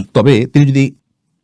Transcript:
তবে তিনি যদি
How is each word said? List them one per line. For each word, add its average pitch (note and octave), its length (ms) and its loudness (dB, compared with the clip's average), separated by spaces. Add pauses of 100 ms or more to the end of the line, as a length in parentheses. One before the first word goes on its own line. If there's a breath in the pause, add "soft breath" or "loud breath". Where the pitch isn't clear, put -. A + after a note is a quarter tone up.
(140)
তবে B2 320 0
তিনি D3 200 0
যদি C3+ 260 -2 (520)